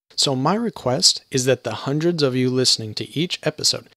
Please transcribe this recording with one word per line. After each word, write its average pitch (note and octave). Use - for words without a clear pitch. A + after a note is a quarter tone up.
So C#3
my C#3+
request F#3+
is B2+
that B2+
the A2+
hundreds D#3
of B2+
you B2+
listening A#2+
to -
each F3
episode -